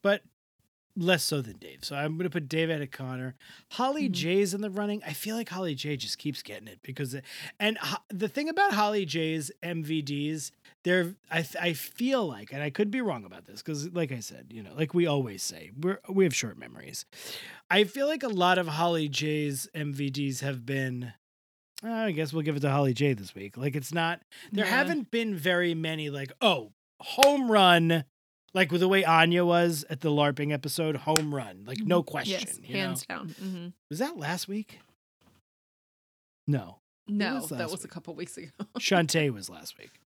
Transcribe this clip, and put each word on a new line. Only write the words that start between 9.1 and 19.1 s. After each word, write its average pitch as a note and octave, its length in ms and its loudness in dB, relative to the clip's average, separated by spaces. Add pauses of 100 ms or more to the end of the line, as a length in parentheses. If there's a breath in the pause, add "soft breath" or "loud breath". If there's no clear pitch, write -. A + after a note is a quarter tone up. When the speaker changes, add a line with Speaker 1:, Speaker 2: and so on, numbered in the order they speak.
Speaker 1:
M E3+ 220 -6
V D#3 180 -2
Ds, D3 520 -6 (320 soft breath)
they're, F3+ 300 2 (140)
I E3 120 0
th-, E3 200 -6
I F3 120 0
feel A#3+ 520 -2
like, A2+ 280 -8
and C#3+ 100 -6
I D3 60 -2
could G#3 200 0
be B3+ 120 -2
wrong C#3 240 -4
about - 200 -18
this - 160 -18
'cause, D3+ 300 -6
like E3 220 -2
I A#2+ 80 -8
said, C2 300 -16
you A2+ 120 -14
know, - 140 -18
like D#3 160 -2
we F3 140 2
always B2+ 360 -2
say, F2 340 -10
we're, F3+ 300 -4
we G3 160 4
have D#3 100 4
short A2 240 -4
memories. - 460 -14 (680 loud breath)
I G3+ 140 6
feel C#4 240 0
like D4 160 -2
a B3+ 60 -4
lot F3+ 280 4
of F3 120 0
Holly D#3+ 400 0
J's D3 680 -2